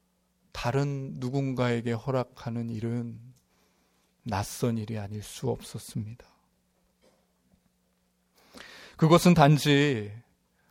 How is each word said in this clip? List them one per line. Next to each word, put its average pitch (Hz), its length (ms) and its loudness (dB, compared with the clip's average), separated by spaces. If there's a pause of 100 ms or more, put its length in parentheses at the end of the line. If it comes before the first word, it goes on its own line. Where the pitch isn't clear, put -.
(520)
다른 139 640 -4
누군가에게 123 760 -2
허락하는 117 800 -6
일은 117 480 -6 (1040)
낯선 113 560 -4
일이 110 180 -8
아닐 104 260 -8
수 - 280 -8
없었습니다. 113 760 -10 (2750)
그것은 170 380 8
단지 143 800 4 (580)